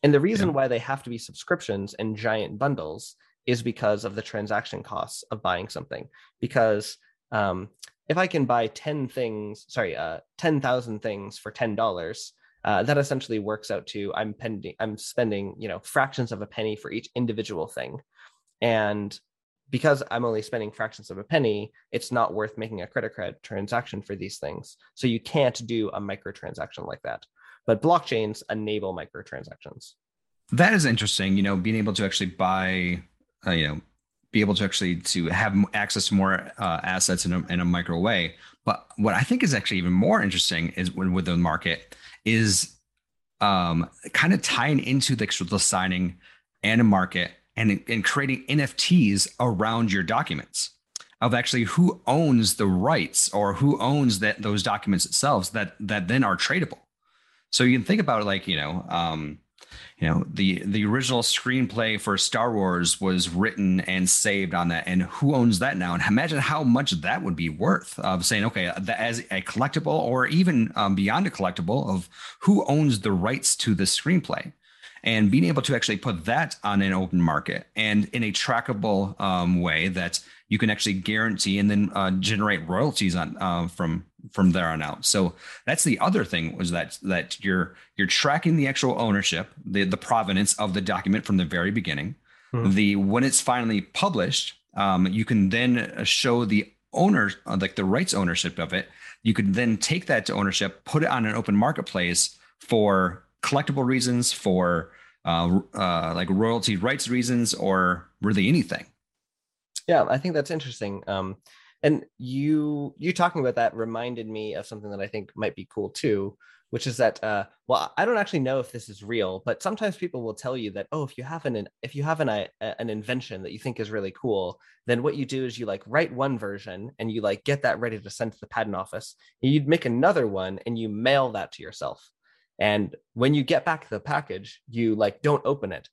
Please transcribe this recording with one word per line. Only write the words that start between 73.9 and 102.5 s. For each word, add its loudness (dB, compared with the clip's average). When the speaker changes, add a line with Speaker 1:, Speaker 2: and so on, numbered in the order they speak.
Speaker 2:
And 6
being 6
able 2
to 0
actually 0
put -4
that 0
on 2
an 2
open 2
market 0
and 2
in -2
a -2
trackable, 0
um, 2
way 2
that -4
you 0
can 2
actually 0
guarantee 0
and 4
then, 2
uh, 0
generate 0
royalties 0
on, -4
uh, -2
from, -4
from 6
there 2
on -2
out. -6
So 2
that's 0
the 2
other 2
thing -4
was -2
that, -4
that -4
you're, 0
you're 2
tracking 2
the 2
actual 0
ownership, 0
the, 0
the -2
provenance 2
of -2
the 0
document 0
from 2
the 4
very 0
beginning. -4
Speaker 1:
Hmm. 2
Speaker 2:
The, 4
when 2
it's 2
finally 0
published, -2
um, 2
you 0
can 4
then, 2
uh, -6
show 2
the 2
owner, 4
uh, 0
like, -2
the 0
rights 2
ownership 0
of -4
it. -4
You 4
could 2
then 2
take -2
that 2
to -2
ownership, -2
put 0
it 2
on 0
an 0
open 0
marketplace 0